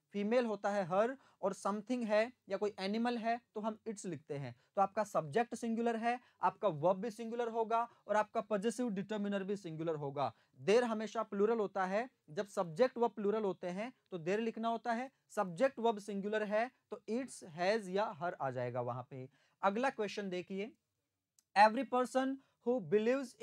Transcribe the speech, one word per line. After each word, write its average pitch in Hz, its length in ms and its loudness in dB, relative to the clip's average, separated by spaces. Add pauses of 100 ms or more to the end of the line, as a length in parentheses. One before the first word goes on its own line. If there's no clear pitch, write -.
(120)
फीमेल 220 340 2
होता 208 240 -2
है 202 180 0
her, 220 280 2 (260)
और 196 120 0
something 214 500 -2
है 214 280 2 (160)
या 196 80 -2
कोई 208 220 -2
एनिमल 226 400 -2
है 226 220 -2 (140)
तो 214 60 -6
हम 220 180 -4 (100)
its 208 180 -8
लिखते 156 280 -8
हैं। 135 200 -6 (220)
तो 196 60 4
आपका 202 220 2
सब्जेक्ट 202 500 0
सिंगुलर 233 420 0
है, 233 240 -2 (220)
आपका 190 260 2
वर्ब 170 300 2
भी 233 120 -4
सिंगुलर 233 380 -4
होगा 226 400 0 (180)
और 208 100 2
आपका 214 240 2
पजेसिव 226 500 0
डिटरमिनर 202 540 -2
भी 196 120 -2
सिंगुलर 160 380 -4
होगा। 139 380 -2 (280)
देयर 208 240 4
हमेशा 220 380 -2
प्लूरल 214 360 2
होता 196 280 0
है, 214 240 0 (200)
जब 196 160 -4
सब्जेक्ट 196 520 0
वर्ब 233 140 2
प्लूरल 214 320 0
होते 185 220 -4
हैं 202 260 -6 (180)
तो 185 80 -8
देयर 185 220 0
लिखना 226 280 -2
होता 233 240 -2
है, 254 180 -4 (200)
सब्जेक्ट 208 480 0
वर्ब 220 200 2
सिंगुलर 202 440 -2
है 214 280 0 (200)
तो 208 200 -12
its, 247 340 -4
has 185 440 0
या 196 320 -2
her 175 200 -2
आ 135 100 0
जाएगा 123 300 -2
वहां 120 220 -4
पे। 131 260 -12 (340)
अगला 220 280 2
क्वेश्चन 202 380 -6
देखिए, 190 440 -6 (840)
every 220 340 8
person 262 440 0 (300)
who 247 140 2
believes 220 500 2 (120)